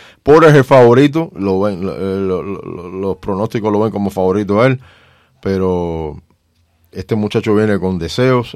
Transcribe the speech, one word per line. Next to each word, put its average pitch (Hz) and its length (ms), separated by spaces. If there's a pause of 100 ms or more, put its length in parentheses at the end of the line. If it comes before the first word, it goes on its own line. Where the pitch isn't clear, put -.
(240)
Porter 156 260
es 147 60
el 135 80
favorito, 139 720
lo 95 260
ven, 98 240
lo, 85 80
eh, 95 280
lo, 92 200
lo, 95 200
lo, 87 280
los 95 280
pronósticos 104 540
lo 104 100
ven 110 100
como 101 180
favorito 98 520
a 127 60
él, 131 120 (600)
pero 87 800 (720)
este 95 240
muchacho 107 380
viene 104 260
con 92 200
deseos 123 560